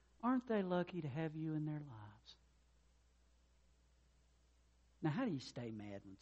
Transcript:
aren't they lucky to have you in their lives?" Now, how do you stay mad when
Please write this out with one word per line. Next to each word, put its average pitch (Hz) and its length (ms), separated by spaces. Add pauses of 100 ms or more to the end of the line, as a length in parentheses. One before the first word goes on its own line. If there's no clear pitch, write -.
(240)
aren't 247 240
they 220 140
lucky 180 400
to 151 60
have 156 280
you 156 200
in 151 100
their 151 140
lives?" 113 280 (3000)
Now, 160 100
how 220 140
do 214 60
you 139 80
stay 120 320
mad 104 320
when 98 180